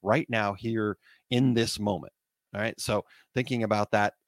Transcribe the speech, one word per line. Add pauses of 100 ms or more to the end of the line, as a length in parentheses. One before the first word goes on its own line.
right
now
here (320)
in
this
moment?" (420)
All
right.
So (260)
thinking
about
that (140)